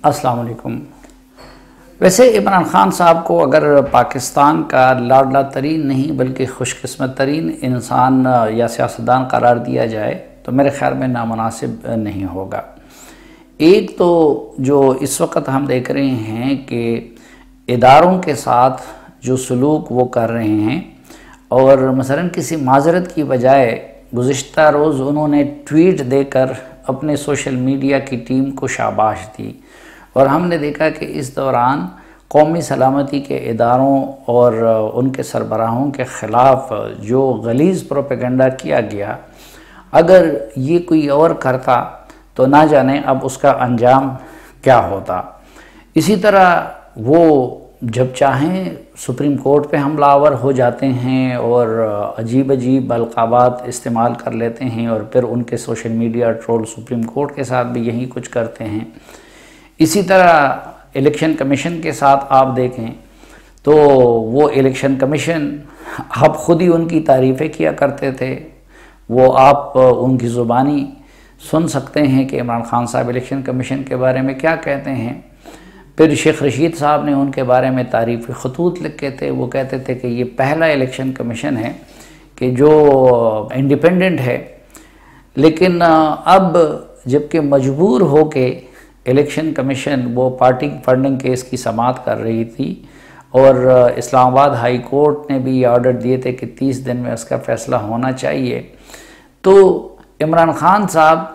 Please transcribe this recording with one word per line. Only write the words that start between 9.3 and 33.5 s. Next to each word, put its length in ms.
करार 280
दिया 260
जाए 280
तो 60
मेरे 180
ख्याल 240
में 140
नामुनासिब 800
नहीं 380
होगा। 380
एक 360
तो 120
जो 360
इस 260
वक्त 280
हम 180
देख 240
रहे 180
हैं 560
कि 500
इदारों 500
के 160
साथ 580
जो 120
सलूक 540
वो 220
कर 160
रहे 320
हैं 220
और 440
मसलन 400
किसी 200
माजरत 500
की 80
बजाय 500
गुज़िश्ता 540
रोज़ 320
उन्होंने 420
ट्वीट 340
देकर 560
अपने 280
सोशल 400
मीडिया 420
की 180
टीम 340
को 160
शाबाश 520
दी 100
और 120
हमने 300
देखा 320
कि 160
इस 140
दौरान 540
कौमी 320
सलामती 580
के 180
इदारों 540